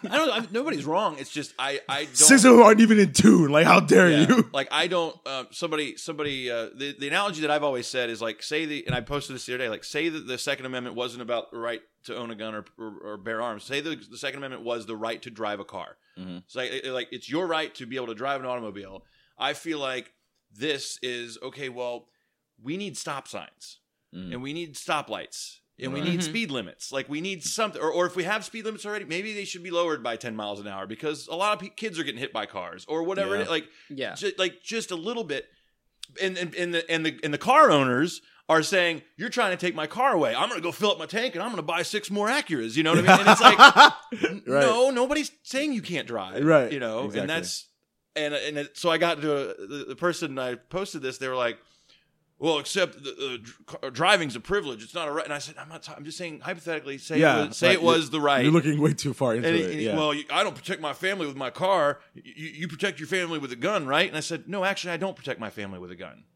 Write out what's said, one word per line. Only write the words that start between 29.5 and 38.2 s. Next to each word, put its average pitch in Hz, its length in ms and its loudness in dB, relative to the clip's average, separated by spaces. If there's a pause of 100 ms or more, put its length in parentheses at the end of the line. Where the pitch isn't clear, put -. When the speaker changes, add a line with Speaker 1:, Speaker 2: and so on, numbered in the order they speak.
Speaker 1:
be 180 80 -12
lowered 170 320 -2
by 117 140 -4
ten 113 200 -10
miles 104 240 -6
an 101 60 -14
hour 98 200 -10
because 131 420 -8
a 160 60 -8
lot 208 200 0
of 156 60 -8
pe-, 190 140 -14
kids 196 240 -8
are 160 60 -4
getting 120 160 -8
hit 131 100 -6
by 107 140 -6
cars 92 420 -12
or 160 180 -4
whatever. 196 340 -2
Speaker 2:
Yeah. 220 100 -4
Speaker 1:
Like, 160 160 -2 (240)
Speaker 3:
Yeah. 131 260 -8
Speaker 1:
ju-, 190 220 -6
like, 185 260 -4
just 220 280 -8
a 180 60 -8
little 220 280 -6
bit. 143 220 -8 (720)
And, 190 160 -2
and, 175 180 -6
and 175 200 -4
the, 165 160 -2
and 160 160 0
the, 143 180 -4
and 151 80 -2
the 143 60 -4
car 262 320 8
owners 139 500 4 (300)